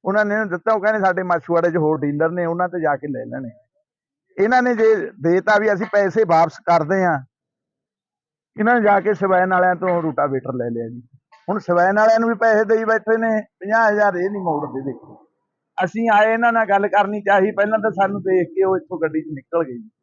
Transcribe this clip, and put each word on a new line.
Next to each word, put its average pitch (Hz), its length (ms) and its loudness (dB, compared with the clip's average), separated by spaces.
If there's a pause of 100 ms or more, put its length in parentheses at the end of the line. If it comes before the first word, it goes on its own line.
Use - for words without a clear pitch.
ਉਹਨਾਂ 208 200 0
ਨੇ 202 100 -2
ਇਹਨੂੰ 214 140 -2
ਦਿੱਤਾ, 180 240 -2
ਉਹ 208 80 -2
ਕਹਿੰਦੇ 214 180 0
ਸਾਡੇ 190 240 0
ਮਾਛੂਆੜੇ 170 480 0
'ਚ 165 60 -2
ਹੋਰ 156 220 0
ਡੀਲਰ 147 300 -2
ਨੇ, 175 160 -4
ਉਹਨਾਂ 175 240 -2
ਤੇ 175 120 -6
ਜਾ 147 140 0
ਕੇ 143 120 -10
ਲੈ 120 180 -8
ਲੈਣੇ। 123 240 -12 (920)
ਇਹਨਾਂ 247 180 2
ਨੇ 247 140 0
ਜੇ 214 360 2 (100)
ਦੇਤਾ 185 380 2
ਵੀ 214 140 2
ਅਸੀਂ 202 180 -2
ਪੈਸੇ 202 320 2
ਵਾਪਸ 165 360 2
ਕਰਦੇ 170 440 2
ਹਾਂ, 151 200 0 (1400)
ਇਹਨਾਂ 233 160 2
ਨੇ 233 60 2
ਜਾ 202 180 4
ਕੇ 208 140 0
ਸਵੈਨ 185 360 2
ਵਾਲਿਆਂ 180 260 2
ਤੋਂ 175 260 -2
ਰੂਟਾਵੇਟਰ 135 520 -2
ਲੈ 120 160 -6
ਲਿਆ 117 200 -8
ਜੀ। 120 120 -16 (480)
ਹੁਣ 208 100 -2
ਸਵੈਨ 180 360 0
ਵਾਲਿਆਂ 220 240 4
ਨੂੰ 226 100 0
ਵੀ 233 60 -2
ਪੈਸੇ 220 300 2
ਦੇਈ 220 180 0
ਬੈਠੇ 220 340 0
ਨੇ, 220 240 -2 (180)
ਪੰਜਾਹ 214 320 0
ਹਜ਼ਾਰ 208 240 2
ਇਹ 180 140 -2
ਨਹੀਂ 202 120 -6
ਮੋੜਦੇ। 147 400 -4
ਦੇਖੋ, - 460 -12 (560)
ਅਸੀਂ 226 260 -2
ਆਏ, 214 240 4
ਇਹਨਾਂ 233 200 2
ਨਾਲ 226 120 2
ਗੱਲ 196 220 0
ਕਰਨੀ 202 340 0
ਚਾਹੀ, 196 300 2
ਪਹਿਲਾਂ 208 280 0
ਤਾਂ 214 120 -2
ਸਾਨੂੰ 196 300 -2
ਦੇਖ 185 260 0
ਕੇ 190 160 -2
ਉਹ 190 140 0
ਇੱਥੋਂ 170 240 -8
ਗੱਡੀ 156 200 -4
'ਚ 165 120 -14
ਨਿਕਲ 160 300 -4
ਗਏ। 120 260 -12 (140)